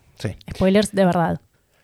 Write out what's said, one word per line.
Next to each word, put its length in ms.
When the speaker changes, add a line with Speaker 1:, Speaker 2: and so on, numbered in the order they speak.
Speaker 1:
Sí. 100
Speaker 2:
Spoilers 380
de 140
verdad, 360